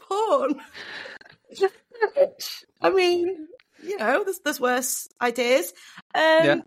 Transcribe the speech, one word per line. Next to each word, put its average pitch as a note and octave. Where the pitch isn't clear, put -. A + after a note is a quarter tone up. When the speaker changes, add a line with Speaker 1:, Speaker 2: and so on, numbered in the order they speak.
Speaker 1:
porn. D4
<laughs> -
I -
mean, F4
you G4
know, C4
there's, F#4+
there's D4
worse B3
ideas. B3
Um, -
Speaker 2:
Yeah. D4